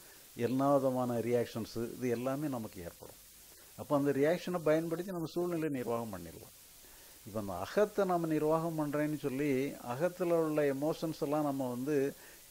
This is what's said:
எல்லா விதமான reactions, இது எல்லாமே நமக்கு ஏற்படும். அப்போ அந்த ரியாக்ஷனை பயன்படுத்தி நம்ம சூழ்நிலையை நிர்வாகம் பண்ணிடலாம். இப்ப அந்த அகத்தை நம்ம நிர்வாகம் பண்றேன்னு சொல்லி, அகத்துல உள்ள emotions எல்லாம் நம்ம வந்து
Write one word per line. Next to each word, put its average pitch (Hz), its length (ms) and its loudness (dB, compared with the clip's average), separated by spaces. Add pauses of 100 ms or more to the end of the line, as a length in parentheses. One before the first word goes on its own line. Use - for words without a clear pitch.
(360)
எல்லா 131 380 4
விதமான 127 440 2
reactions, 117 800 -2
இது 127 120 -2
எல்லாமே 131 400 -2
நமக்கு 110 340 -6
ஏற்படும். - 380 -14 (560)
அப்போ 151 200 0
அந்த 139 160 4
ரியாக்ஷனை 175 520 2
பயன்படுத்தி 165 480 2
நம்ம 170 140 -4
சூழ்நிலையை 170 440 -2
நிர்வாகம் 117 420 -2
பண்ணிடலாம். 92 420 -12 (720)
இப்ப 107 140 -4
அந்த 98 120 -6
அகத்தை 196 520 2
நம்ம 175 220 2
நிர்வாகம் 156 520 2
பண்றேன்னு 151 400 0
சொல்லி, 139 520 0
அகத்துல 170 640 -2
உள்ள 151 420 2
emotions 151 460 -2
எல்லாம் 151 240 0
நம்ம 135 240 0
வந்து 135 460 0 (360)